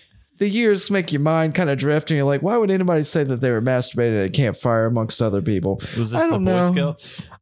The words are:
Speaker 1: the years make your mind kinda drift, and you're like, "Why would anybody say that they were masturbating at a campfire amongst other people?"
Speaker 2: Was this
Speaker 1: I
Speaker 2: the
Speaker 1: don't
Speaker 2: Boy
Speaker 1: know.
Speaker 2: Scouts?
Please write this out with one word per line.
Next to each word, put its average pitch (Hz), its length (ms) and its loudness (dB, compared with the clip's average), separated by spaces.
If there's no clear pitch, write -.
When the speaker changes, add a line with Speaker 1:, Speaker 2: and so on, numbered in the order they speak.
Speaker 1:
the 208 100 0
years 208 420 0
make 185 220 0
your 143 80 0
mind 156 340 0
kinda 151 220 0
drift, 147 340 -2
and 160 60 2
you're 139 100 2
like, 139 160 0
"Why 202 140 0
would 214 140 2
anybody 180 340 2
say 156 200 -2
that 131 180 -2
they 127 80 2
were 113 120 0
masturbating 120 580 0
at 95 60 0
a 90 40 -4
campfire 113 560 0
amongst 113 340 -2
other 101 220 0
people?" 95 400 -2
Speaker 2:
Was 113 140 -2
this 120 100 -2
Speaker 1:
I - 40 2
Speaker 2:
the 330 60 0
Speaker 1:
don't 190 120 0
Speaker 2:
Boy 185 60 2
Speaker 1:
know. 180 120 2
Speaker 2:
Scouts? - 540 -2